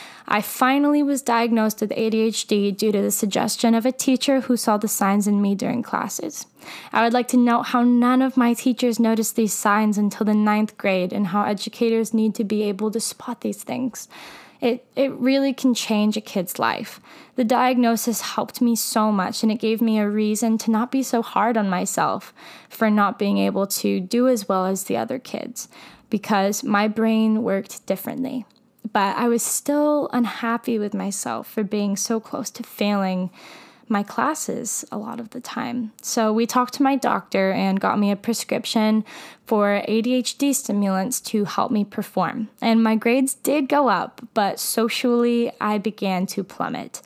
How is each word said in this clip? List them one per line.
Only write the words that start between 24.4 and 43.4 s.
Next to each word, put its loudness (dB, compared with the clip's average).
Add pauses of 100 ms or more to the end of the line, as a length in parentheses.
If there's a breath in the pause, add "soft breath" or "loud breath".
well 2
as -2
the -4
other -4
kids, -12 (420 loud breath)
because 0
my 2
brain 2
worked -4
differently. -4 (480)
But 0
I 2
was 2
still 0
unhappy -2
with -4
myself -6
for -4
being -2
so -2
close -8
to -12
failing -2 (580 loud breath)
my 0
classes -4
a -8
lot -10
of -14
the -14
time. -6
So 0
we 2
talked 0
to 0
my 4
doctor 0
and 0
got 0
me 2
a 0
prescription 0 (400 loud breath)
for 2
A 0
D 0
H -2
D 2
stimulants -2
to -2
help -2
me 2
perform. -4 (120)
And 4
my 2
grades 2
did -2